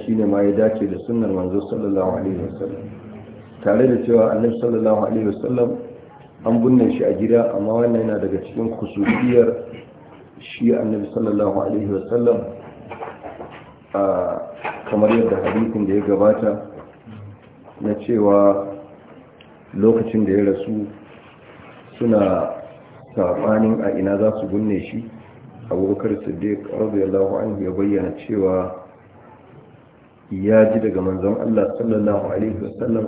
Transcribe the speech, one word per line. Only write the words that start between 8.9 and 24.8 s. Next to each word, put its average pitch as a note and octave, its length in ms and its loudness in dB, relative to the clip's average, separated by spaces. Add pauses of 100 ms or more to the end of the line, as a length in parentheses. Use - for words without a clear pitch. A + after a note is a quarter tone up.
shi - 380 0
Annabi G#2+ 400 -2
sallallahu G#2 400 0
alaihi G2+ 320 -2
wasallam, A#2 500 0 (1600)
a, G2 80 0 (880)
kamar G#2+ 180 4
yadda G2+ 320 2
hadisin G#2+ 480 0
da G2 60 0
ya G2+ 100 2
gabata G#2 480 2 (1300)
na G#2+ 140 -2 (120)
cewa G2+ 600 4 (1080)
lokacin A2 500 2
da F#2+ 80 2
ya G2+ 120 4
rasu G#2 420 -2 (1120)
suna G2 520 2 (640)
saɓanin G#2+ 720 2
a F#2+ 140 -2
ina G2 200 0
za G#2+ 120 4 (100)
su G2 60 -4
binne G2+ 340 -2